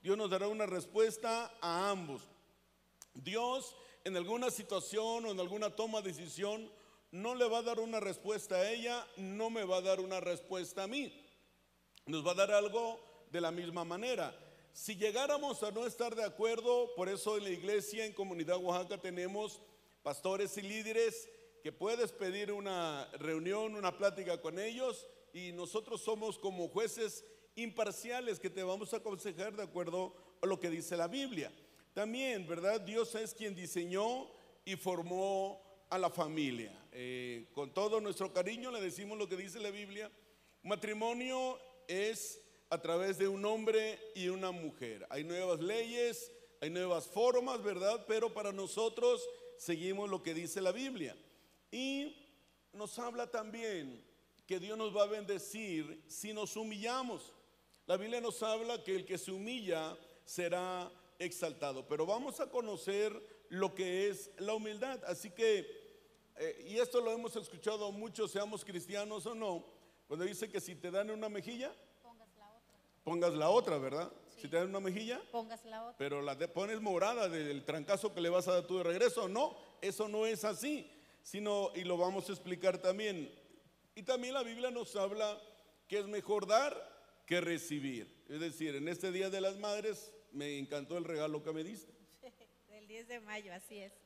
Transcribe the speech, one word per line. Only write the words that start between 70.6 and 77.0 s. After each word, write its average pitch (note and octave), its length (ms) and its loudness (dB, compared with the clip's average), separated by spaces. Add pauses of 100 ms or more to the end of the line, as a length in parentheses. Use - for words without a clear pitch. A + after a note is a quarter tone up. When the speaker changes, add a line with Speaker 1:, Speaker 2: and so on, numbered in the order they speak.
Speaker 1:
si F3 140 -8
te F3 160 -8
dan G3+ 200 2
una G#3+ 180 -2
mejilla, A#3 440 -6 (300)
Speaker 2:
Pongas A3+ 340 -20
la G#3 120 -20
otra. - 260 -20 (300)
Speaker 1:
pongas E3+ 300 4
la D3+ 160 6
otra, G3 280 6
¿verdad? C#3 340 -2 (220)
Speaker 2:
Sí. - 80 -20
Speaker 1:
Si C#3+ 60 -10
te D#3 80 0
dan F3+ 140 4
una G3 100 -2
mejilla, A3 400 -2 (100)
Speaker 2:
Pongas A3+ 340 -6
la A3 200 -10
otra. A#3+ 140 -14
Speaker 1:
pero C#3+ 240 -2
la C#3+ 120 -2
de-, D#3+ 140 -2
pones G#3 320 -2
morada G#3 480 4